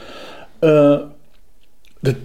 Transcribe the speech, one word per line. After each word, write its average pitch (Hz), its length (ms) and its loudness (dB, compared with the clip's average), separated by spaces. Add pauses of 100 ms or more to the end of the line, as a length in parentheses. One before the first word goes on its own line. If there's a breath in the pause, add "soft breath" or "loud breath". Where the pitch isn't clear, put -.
(600 loud breath)
äh, 147 360 4 (1080)
das, 135 100 0 (120)